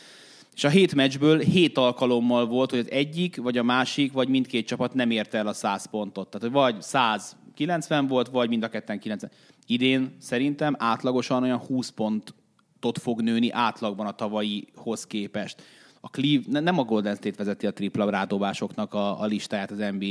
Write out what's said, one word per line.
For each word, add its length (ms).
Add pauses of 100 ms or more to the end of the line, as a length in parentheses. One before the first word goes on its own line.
(560)
És 80
a 60
hét 260
meccsből 440
hét 380
alkalommal 720
volt, 220
hogy 100
az 120
egyik, 500
vagy 160
a 60
másik, 480
vagy 160
mindkét 400
csapat 260
nem 180
érte 260
el 100
a 60
száz 360
pontot. 400
Tehát, 180
hogy 140
vagy 200
százkilencven 1300
volt, 220
vagy 200
mind 140
a 60
ketten 300
kilencven. 320 (360)
Idén 520
szerintem 580
átlagosan 680
olyan 140
húsz 320
pontot 1120
fog 200
nőni 300
átlagban 560
a 40
tavalyihoz 960
képest. 540 (400)
A 80
Cleve-, 380
ne-, 120
nem 200
a 40
Golden 320
State 220
vezeti 300
a 60
tripla 360
rádobásoknak 840
a, 280
a 40
listáját 460
az 60
N 200
B 140